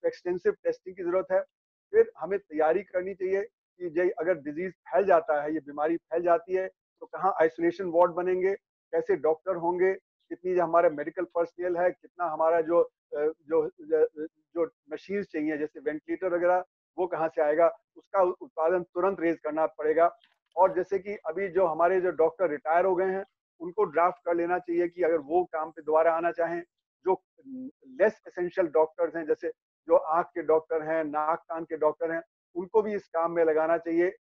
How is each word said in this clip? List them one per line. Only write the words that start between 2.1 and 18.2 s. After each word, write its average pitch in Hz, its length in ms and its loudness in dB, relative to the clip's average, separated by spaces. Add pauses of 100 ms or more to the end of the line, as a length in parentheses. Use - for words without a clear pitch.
हमें 185 220 -4
तैयारी 160 440 0
करनी 185 300 -6
चाहिए 190 300 -4
कि - 460 -14
जे-, 175 300 0
अगर 170 180 0
disease 151 340 -8
फैल 175 340 -2
जाता 160 380 2
है, 151 100 -4
ये 160 60 -2
बीमारी 147 380 -4
फैल 170 260 -6
जाती 170 300 2
है, 185 140 -2
तो - 380 -20
कहाँ 170 360 -4
isolation 170 440 0
ward 175 260 4
बनेंगे, 185 440 -2 (360)
कैसे 165 240 0
doctor 160 400 0
होंगे, 175 380 0 (360)
कितनी 180 260 -4
जो 175 80 2
हमारा 170 260 4
medical 151 340 -6
personnel 170 540 -4
है, 180 140 2
कितना - 340 -10
हमारा 160 360 2
जो, 165 200 2 (360)
अ, 151 160 0 (140)
जो, 151 220 0 (120)
जो, 302 260 2 (200)
जो - 440 -6 (200)
machines 190 340 -8
चाहिए, 156 320 -4
जैसे 151 220 -8
ventilator 160 540 -6
वगैरह, 175 320 0 (320)
वो 185 100 -2
कहाँ 165 200 -4
से 160 140 -2
आएगा, 156 360 2 (180)
उसका - 260 -2